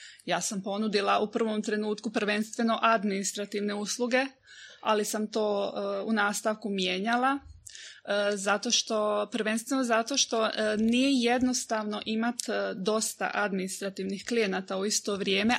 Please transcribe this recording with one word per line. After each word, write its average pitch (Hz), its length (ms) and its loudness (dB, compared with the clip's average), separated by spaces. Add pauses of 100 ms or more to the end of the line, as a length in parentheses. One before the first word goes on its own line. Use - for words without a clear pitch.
(240)
Ja 170 160 0
sam 190 220 -4
ponudila 202 560 2
u 214 120 -2
prvom 220 300 0
trenutku 214 500 -2
prvenstveno 214 720 0
administrativne 202 920 0
usluge, 240 520 0 (560)
ali 208 240 2
sam 214 220 -2
to, 208 460 0 (240)
e, 196 40 -4
u 220 120 -2
nastavku 214 560 0
mijenjala, 208 720 0 (920)
e, 208 60 0
zato 202 340 0
što, 208 580 0
prvenstveno 226 540 0
zato 233 340 2
što, 226 280 2
e, - 60 0 (280)
nije 240 340 4
jednostavno 233 920 0
imat, 233 360 0
e, 233 100 -4 (240)
dosta 214 580 0
administrativnih 190 920 -2
klijenata 190 520 0
u 196 80 -2
isto 208 300 -2
vrijeme 196 440 2